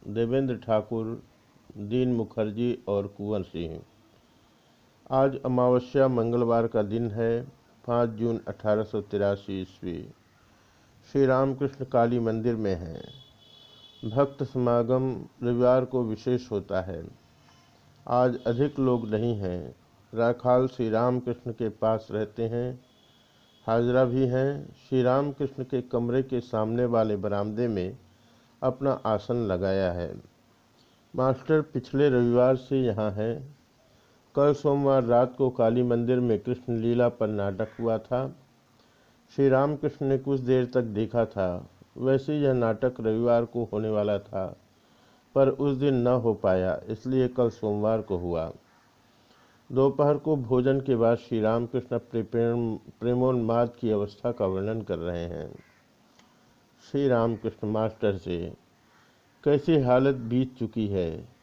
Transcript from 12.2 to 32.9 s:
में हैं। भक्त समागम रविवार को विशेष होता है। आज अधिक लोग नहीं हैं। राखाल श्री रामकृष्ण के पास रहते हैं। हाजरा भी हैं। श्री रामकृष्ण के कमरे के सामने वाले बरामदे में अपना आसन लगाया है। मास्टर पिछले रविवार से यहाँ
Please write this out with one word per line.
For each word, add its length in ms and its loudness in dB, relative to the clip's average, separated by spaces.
में 200 -2
हैं। 260 -10
भक्त 340 0
समागम 720 0
रविवार 420 4
को 180 -2
विशेष 480 -2
होता 300 -2
है। 220 -8
आज 400 2
अधिक 320 0
लोग 300 0
नहीं 260 0
हैं। 400 -6
राखाल 540 2
श्री 220 -4
रामकृष्ण 600 -2
के 180 -4
पास 420 -2
रहते 320 -6
हैं। 360 -4
हाजरा 380 2
भी 220 0
हैं। 460 -2
श्री 280 -2
रामकृष्ण 600 0
के 180 -4
कमरे 420 -2
के 160 -4
सामने 460 0
वाले 300 2
बरामदे 520 -2
में 300 -4
अपना 300 -2
आसन 300 0
लगाया 560 0
है। 240 -6
मास्टर 460 2
पिछले 480 0
रविवार 460 4
से 260 -2
यहाँ 300 0